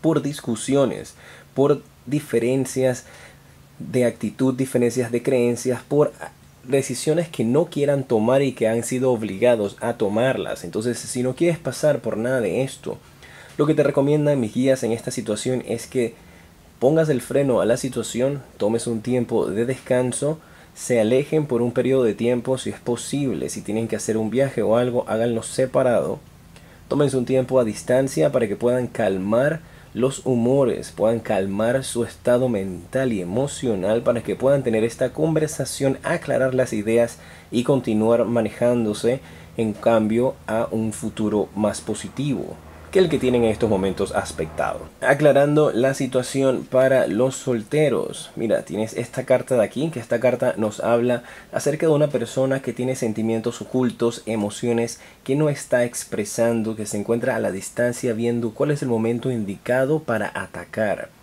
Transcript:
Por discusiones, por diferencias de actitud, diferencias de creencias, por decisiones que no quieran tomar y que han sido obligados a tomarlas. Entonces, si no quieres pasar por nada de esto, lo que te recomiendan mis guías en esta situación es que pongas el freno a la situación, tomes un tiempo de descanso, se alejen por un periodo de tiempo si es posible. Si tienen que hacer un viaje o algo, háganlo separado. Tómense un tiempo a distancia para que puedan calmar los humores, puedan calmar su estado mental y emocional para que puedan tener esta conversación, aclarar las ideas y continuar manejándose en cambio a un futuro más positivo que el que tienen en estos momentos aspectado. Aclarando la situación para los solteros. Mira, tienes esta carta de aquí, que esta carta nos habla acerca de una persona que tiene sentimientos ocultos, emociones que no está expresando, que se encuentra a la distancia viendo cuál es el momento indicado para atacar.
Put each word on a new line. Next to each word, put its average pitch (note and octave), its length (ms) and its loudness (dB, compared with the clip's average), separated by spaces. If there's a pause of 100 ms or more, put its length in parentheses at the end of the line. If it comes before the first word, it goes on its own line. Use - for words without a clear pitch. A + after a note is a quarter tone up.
Por D#3 180 4
discusiones, B2+ 920 -2 (400)
por C#3 260 4 (240)
diferencias B2+ 1000 0 (720)
de B2 260 0
actitud, A#2 480 0
diferencias A#2+ 580 0
de A#2+ 120 -2
creencias, A#2+ 580 0
por D3 300 2 (560)
decisiones C#3+ 640 0
que B2 160 -2
no C#3 200 4
quieran C#3+ 380 0
tomar A#2+ 380 2
y C3+ 100 0
que A2 160 0
han A2+ 160 0
sido B2+ 280 0
obligados G#2+ 680 0
a A2+ 140 -2
tomarlas. A2 720 -2
Entonces, A2 340 -4
si - 240 -6
no B2+ 120 -2
quieres E3 220 2
pasar C#3+ 440 0
por G#2 160 -4
nada B2 240 0
de G#2 220 0
esto, - 340 -8 (600)
lo D3+ 80 4
que D#3 80 2
te D3+ 100 2
recomiendan C#3+ 580 2
mis G#2+ 120 -4
guías C3 300 2
en A2+ 80 0
esta A2+ 180 -4
situación A#2 560 -4
es - 220 -6
que A#2+ 280 -2 (640)
pongas D#3 280 4
el C3+ 140 0
freno C3 400 2
a G2 40 2
la A#2 120 2
situación, B2+ 680 -2 (140)
tomes A2+ 300 -2
un A2+ 140 -4
tiempo A#2+ 440 0
de G2+ 200 -2
descanso, B2+ 720 -2 (380)
se A#2+ 240 0
alejen C3 460 2
por A#2+ 160 0
un A#2+ 100 0
periodo C3 320 2
de G#2+ 100 2
tiempo B2 440 0
si G#2+ 140 -8
es - 80 -12
posible. A#2+ 680 -4
Si - 140 -8
tienen A2 260 -2
que A2 80 -4
hacer A2 220 -2
un A2 120 -2
viaje C3 340 0
o G#2 120 4
algo, A#2+ 320 0
háganlo A2+ 360 -2
separado. B2 760 0 (680)
Tómense C#3 260 2
un B2 100 0
tiempo C3 340 2
a B2 40 4
distancia C3+ 680 0
para A#2 140 2
que G2 100 -4
puedan A#2+ 300 0
calmar A2 720 0 (320)
los B2+ 320 -2
humores, B2 680 2
puedan A2+ 280 2
calmar G#2+ 640 0
su A#2+ 200 -4
estado B2 460 2
mental G2 640 -2
y F#2+ 80 -2
emocional G#2+ 800 -2
para A#2+ 220 0
que G2+ 120 -2
puedan C3+ 280 2
tener A2 200 2
esta A#2 300 -2
conversación, D3+ 880 -2
aclarar C3 520 0
las B2+ 180 0
ideas A2+ 460 2 (320)
y A#2+ 120 0
continuar A#2 600 2
manejándose A#2 920 0 (360)
en A2 180 -2
cambio A2+ 600 2 (140)
a A2 240 -2
un A2 220 -2
futuro G#2+ 600 -2
más G#2 260 0
positivo A2 720 -6 (380)
que G3 60 6
el F3+ 100 6
que C#3 80 2
tienen B2 260 4
en A2+ 60 4
estos G#2+ 220 2
momentos F#2+ 400 0
aspectado. D#2 720 -4 (200)
Aclarando C#3+ 720 4
la C3+ 240 2
situación C3 720 0
para C3 380 4
los B2 280 2
solteros. B2+ 1000 -2
Mira, G#2+ 300 0
tienes G#2+ 280 -4
esta B2 320 -6
carta B2+ 300 2
de A2+ 80 4
aquí, C3+ 260 -2
que C#3+ 100 -8
esta A#2 200 -2
carta B2 380 2
nos G#2 220 -2
habla A#2+ 440 2 (280)
acerca D3+ 360 -2
de D#3 40 4
una D3 180 4
persona C3 520 -2
que A#2+ 100 -6
tiene B2+ 240 -2
sentimientos A2+ 640 -2
ocultos, A#2 680 -2
emociones A2+ 720 -2 (240)
que C3+ 120 -2
no D3+ 140 2
está B2 360 0
expresando, A2+ 880 -2
que G#2+ 100 -8
se G#2 140 -6
encuentra A#2 360 -2
a A2+ 40 -2
la G#2 120 -2
distancia A#2+ 640 -2
viendo A#2 380 -2
cuál C#3 180 -2
es D3 140 -2
el C3 60 -4
momento A#2 420 0
indicado B2 720 -2
para G#2+ 280 -2
atacar. G2 760 -4 (140)